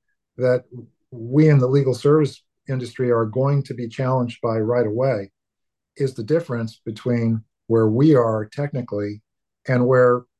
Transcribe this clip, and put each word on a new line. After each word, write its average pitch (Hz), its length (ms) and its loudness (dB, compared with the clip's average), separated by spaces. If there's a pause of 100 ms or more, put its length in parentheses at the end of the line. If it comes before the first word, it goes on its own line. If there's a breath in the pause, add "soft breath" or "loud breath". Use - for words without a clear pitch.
(360)
that 127 280 0 (460)
we 127 380 2
in 147 100 6
the 123 80 4
legal 131 280 2
service 147 480 0 (260)
industry 123 420 -6
are 117 140 2
going 135 380 0
to - 120 -10
be 117 140 -10
challenged 127 540 -4
by 113 160 -2
right 117 280 0
away 107 440 -4 (680)
is 135 180 -4
the 117 80 -10
difference 120 600 -4
between 113 580 -2 (240)
where 113 220 2
we 139 260 4
are 110 320 0
technically 107 760 -8 (460)
and 123 180 0
where 123 360 4 (180)